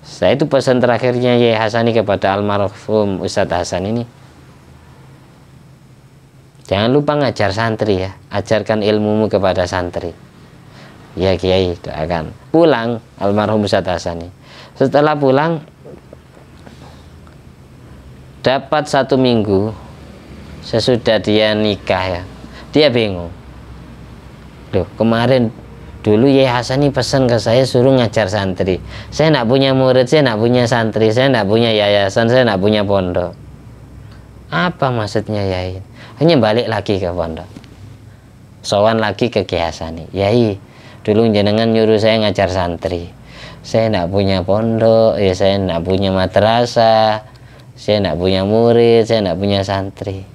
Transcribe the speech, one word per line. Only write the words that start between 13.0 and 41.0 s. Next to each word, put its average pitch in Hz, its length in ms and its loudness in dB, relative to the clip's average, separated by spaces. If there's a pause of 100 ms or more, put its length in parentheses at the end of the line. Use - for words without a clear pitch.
almarhum 104 480 0
Ustadz 98 240 -2
Hasan 85 400 -6
ini. - 20 -18 (460)
Setelah 143 400 2
pulang, 143 480 0 (2750)
dapat 139 400 0
satu 139 320 0
minggu, 107 560 2 (880)
sesudah 113 560 0
dia 107 400 2
nikah 101 480 -2
ya, 90 160 -4 (480)
dia 156 240 4
bingung. 95 400 -2 (1400)
"Loh, 92 240 -2
kemarin 117 560 2 (520)
dulu 107 240 4
Yai 135 240 4
Hasan 123 320 -2
ini 139 80 2
pesan 127 400 0
ke 120 80 2
saya 117 240 2
suruh 131 320 4
ngajar 113 320 0
santri. 95 560 -2 (240)
Saya 156 240 0
nggak 127 160 2
punya 135 240 2
murid, 131 400 2
saya 151 160 4
nggak 110 160 0
punya 123 240 2
santri, 110 480 0
saya 131 160 2
nggak 110 160 0
punya 113 240 2
yayasan, 104 560 2
saya 127 160 4
nggak 104 160 0
punya 104 240 2
pondok. 90 480 -2 (1200)
Apa 160 400 -2
maksudnya 107 520 -4
Yai?" 92 360 -4 (400)
Hanya 160 180 4
balik 110 300 2
lagi 104 340 -2
ke 90 80 -2
pondok. 85 380 -6 (1160)
Sowan 110 360 2
lagi 110 320 -2
ke 98 160 -2
Kiai 82 240 -2
Hasan 82 260 -12
ini, 80 140 -14
"Yai, 101 480 0 (480)